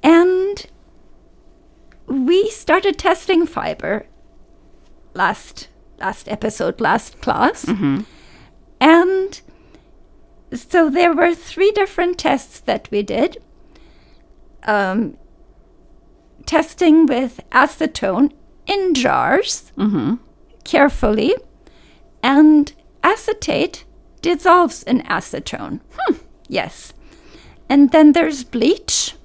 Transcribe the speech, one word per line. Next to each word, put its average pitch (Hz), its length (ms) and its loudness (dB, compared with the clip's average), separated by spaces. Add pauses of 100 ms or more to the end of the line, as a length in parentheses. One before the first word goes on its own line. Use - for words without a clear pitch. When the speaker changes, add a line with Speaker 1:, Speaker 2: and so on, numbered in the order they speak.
Speaker 1:
And 370 600 2 (1400)
we 330 440 0
started - 480 -2
testing 339 480 0
fiber - 600 -8 (1080)
last, - 520 -6 (320)
last - 300 -10
episode, - 520 -6
last 220 400 -4
class. 247 440 -4
Speaker 2:
Mm-hmm. 185 380 -2 (760)
Speaker 1:
And 370 600 2 (1120)
so 320 340 0
there 339 240 2
were 339 220 0
three 392 380 -2
different 370 460 -2
tests - 420 -4
that - 320 -6
we 208 100 -2
did. 240 360 -6 (1200)
Um, 202 540 -2 (1300)
testing 320 600 2
with 247 340 -4 (100)
acetone 269 840 0 (340)
in 381 280 -2
jars, 247 800 -2
Speaker 2:
Mm-hmm. 190 380 -2 (480)
Speaker 1:
carefully, 262 720 0 (880)
and 294 500 4 (300)
acetate - 840 -2 (380)
dissolves 349 640 2
in 247 180 0
acetone. - 800 -8 (160)
Speaker 2:
Hmm. - 200 -4 (320)
Speaker 1:
Yes. - 440 -8 (760)
And 277 240 6
then 311 200 8
there's 302 320 2
bleach. - 680 -2 (100)